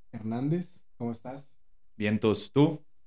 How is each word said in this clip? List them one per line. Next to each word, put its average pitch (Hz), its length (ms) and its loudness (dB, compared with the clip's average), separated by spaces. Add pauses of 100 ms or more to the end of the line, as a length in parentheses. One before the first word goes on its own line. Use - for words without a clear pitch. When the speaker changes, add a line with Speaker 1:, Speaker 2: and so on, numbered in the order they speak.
(120)
Speaker 1:
Hernández. 127 720 -4 (120)
¿Cómo 120 140 -6
estás? 127 440 -14 (400)
Speaker 2:
Vientos, 104 560 2
¿tú? 151 320 4 (240)